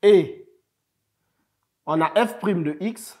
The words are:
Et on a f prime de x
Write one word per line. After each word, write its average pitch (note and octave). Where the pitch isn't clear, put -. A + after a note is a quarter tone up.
Et G3
on D#3
a G3+
f A3+
prime F#3
de D3+
x A3+